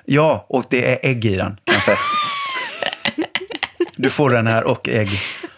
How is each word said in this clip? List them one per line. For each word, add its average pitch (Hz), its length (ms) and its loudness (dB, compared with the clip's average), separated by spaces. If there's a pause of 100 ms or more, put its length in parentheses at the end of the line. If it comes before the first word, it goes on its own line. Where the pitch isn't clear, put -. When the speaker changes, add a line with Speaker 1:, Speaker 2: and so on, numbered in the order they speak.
Speaker 1:
"Ja, 156 440 2
och 123 200 0
det 123 240 2
är - 180 0
ägg 117 140 0
i 101 100 2
den", 95 280 -4
kan 349 100 0
jag - 80 2
säga. - 200 4
Speaker 2:
<laughs> 1077 60 -2 (1900)
Speaker 1:
Du 127 100 2
får 143 200 2
den 117 180 4
här 113 160 2
och 131 260 0
ägg. 110 200 0 (480)